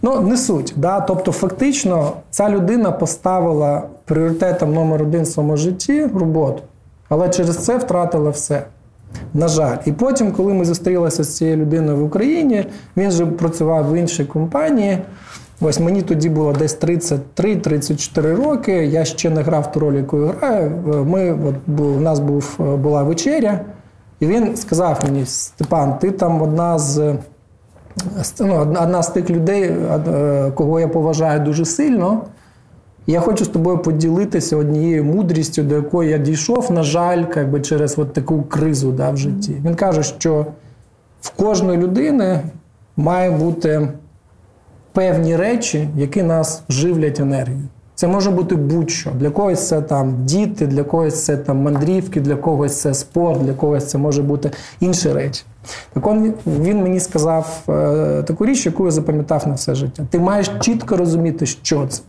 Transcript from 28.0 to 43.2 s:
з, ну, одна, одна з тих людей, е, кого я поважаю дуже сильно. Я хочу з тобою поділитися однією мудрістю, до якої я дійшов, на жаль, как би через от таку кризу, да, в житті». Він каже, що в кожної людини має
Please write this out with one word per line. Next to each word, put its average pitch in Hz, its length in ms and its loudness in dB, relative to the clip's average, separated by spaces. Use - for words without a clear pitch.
з, - 180 -4
ну, 196 160 2
одна, 156 260 2
одна 170 220 2
з 170 60 -2
тих 175 200 -2
людей, 180 340 2
е, 156 920 0
кого 160 240 2
я 165 80 2
поважаю 160 520 0
дуже 151 260 0
сильно. 220 560 0
Я 165 120 2
хочу 202 260 2
з - 20 -4
тобою 170 300 2
поділитися 165 800 0
однією 151 460 2
мудрістю, 160 600 0
до 143 120 2
якої 151 340 0
я 156 80 2
дійшов, 156 540 0
на 170 120 2
жаль, 170 400 2
как 147 280 -2
би 143 100 0
через 147 380 0
от 143 140 -2
таку 147 300 0
кризу, 143 480 0
да, 139 200 -2
в 143 60 -2
житті». 143 380 -2
Він 170 100 0
каже, 165 280 0
що 151 420 -2
в - 80 -12
кожної 185 480 0
людини 190 640 0
має 180 340 2